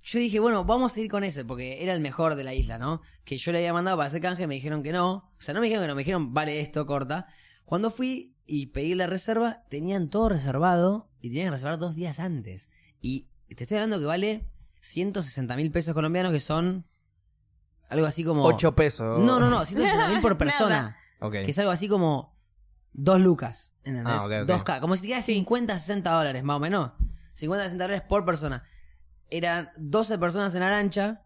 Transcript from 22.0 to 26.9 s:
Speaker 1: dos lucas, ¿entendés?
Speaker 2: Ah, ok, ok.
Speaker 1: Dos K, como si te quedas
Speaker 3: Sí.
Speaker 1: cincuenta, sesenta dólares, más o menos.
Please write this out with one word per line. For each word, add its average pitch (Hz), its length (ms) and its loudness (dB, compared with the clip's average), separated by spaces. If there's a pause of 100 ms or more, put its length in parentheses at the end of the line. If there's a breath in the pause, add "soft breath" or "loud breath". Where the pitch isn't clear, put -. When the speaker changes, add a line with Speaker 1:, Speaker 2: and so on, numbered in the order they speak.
Speaker 1:
dos 185 280 6
lucas, 156 520 2 (100)
¿entendés? 120 340 -2
Speaker 2:
Ah, 101 80 -2
ok, 104 60 -4 (120)
ok. - 40 -2
Speaker 1:
Dos 180 160 2
K, 131 160 -2
como 165 160 0
si 180 80 -6
te 202 60 -6
quedas 247 160 -4
Speaker 3:
Sí. 220 100 0
Speaker 1:
cincuenta, 214 420 0
sesenta 180 360 -2
dólares, 139 300 0
más 143 140 0
o - 20 -2
menos. 160 340 -2 (400 loud breath)